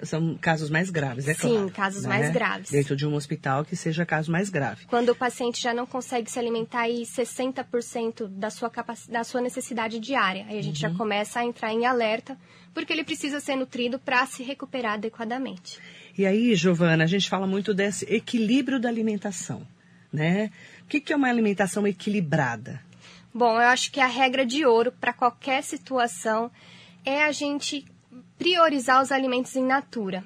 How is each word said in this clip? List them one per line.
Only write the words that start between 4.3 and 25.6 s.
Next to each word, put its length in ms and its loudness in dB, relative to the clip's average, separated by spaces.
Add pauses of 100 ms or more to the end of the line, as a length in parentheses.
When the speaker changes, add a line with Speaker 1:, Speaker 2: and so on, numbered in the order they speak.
Speaker 1:
mais 180 0
grave. 360 -4
Speaker 2:
Quando 240 2
o 60 6
paciente 460 -4
já 120 0
não 120 -2
consegue 460 -6
se 80 -6
alimentar 420 -2
aí 240 -2
sessenta 560 -4
por 220 -4
cento 460 -6
da 200 -6
sua 200 -6
capaci-, 420 -12
da 140 -2
sua 160 -4
necessidade 580 -4
diária, 480 0
aí 120 -8
a 20 -4
gente 180 -4
já 100 -2
Speaker 1:
Uhum. 80 -2
Speaker 2:
começa 440 -2
a 40 0
entrar 280 -4
em 120 2
alerta, 520 0 (360)
porque 200 -4
ele 100 -2
precisa 380 -4
ser 160 -2
nutrido 420 -4
pra 260 2
se 180 -10
recuperar 500 -6
adequadamente. 840 -8 (400)
Speaker 1:
E 80 4
aí, 300 6
Giovana, 480 6
a 40 4
gente 220 2
fala 160 -2
muito 280 0
desse 320 0
equilíbrio 720 0
da 80 0
alimentação, 800 -4 (440)
né? 400 2 (320)
O 20 -20
que 160 -2
que 100 -4
é 60 2
uma 100 4
alimentação 580 2
equilibrada? 960 0 (520)
Speaker 2:
Bom, 200 4
eu 140 6
acho 240 2
que 80 -4
a 80 6
regra 360 2
de 220 0
ouro 260 6
pra 220 -2
qualquer 500 0